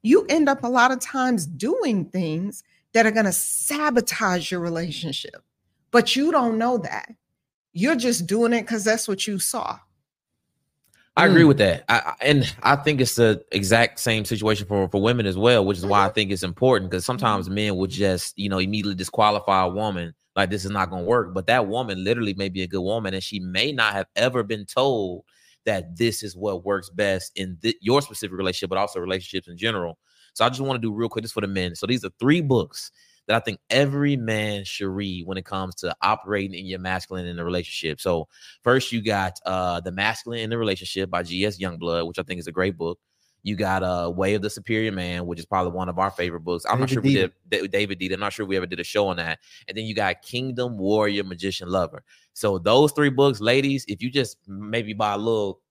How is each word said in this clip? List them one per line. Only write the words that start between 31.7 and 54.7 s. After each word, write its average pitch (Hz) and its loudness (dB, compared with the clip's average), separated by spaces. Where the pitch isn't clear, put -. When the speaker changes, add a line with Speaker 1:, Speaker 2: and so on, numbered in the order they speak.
Speaker 2:
So 101 -8
these 117 -2
are 92 -8
three 151 4
books 131 -2
that 107 2
I 113 4
think 101 -6
every 143 2
man 107 -2
should 98 -6
read 92 -4
when 95 -6
it 92 -8
comes 95 -6
to 87 -6
operating 98 -2
in 95 -12
your 92 -8
masculine 92 -6
in 87 -8
a 85 -6
relationship. 85 -4
So 85 -2
first 127 2
you 117 -2
got, 98 -2
uh, 90 -2
The 90 -8
Masculine 113 -4
in 110 -4
a 117 -2
Relationship 95 -2
by 87 -2
G 90 -2
S 101 -2
Youngblood, 85 -2
which 90 -8
I 90 -4
think 90 -8
is 82 -10
a 82 -12
great 92 0
book. 85 -6
You 101 -4
got, 95 0
uh, 87 -2
Way 95 0
of 98 -4
the 104 -4
Superior 110 -4
Man, 90 -6
which 85 -8
is 82 -14
probably 90 -2
one 92 -4
of 87 -6
our 95 2
favorite 87 -6
books. 85 -4
I'm 117 0
not 131 0
Speaker 3:
David 127 -2
Speaker 2:
sure 117 0
we 139 4
Speaker 3:
Deida. 92 2
Speaker 2:
did, 101 0
Da-, 98 -4
David 98 -2
Deida. 92 -4
I'm 92 -6
not 101 -4
sure 107 -6
we 95 -2
ever 92 0
did 87 -8
a 87 -6
show 104 0
on 90 -2
that. 80 -6
And 95 -10
then 110 -6
you 110 -6
got 98 -2
Kingdom 123 -6
Warrior, 101 2
Magician 92 -6
Lover. 90 -2
So 98 0
those 123 6
three 147 2
books, 131 2
ladies, 135 2
if 101 -6
you 123 -4
just 127 -4
maybe 104 -6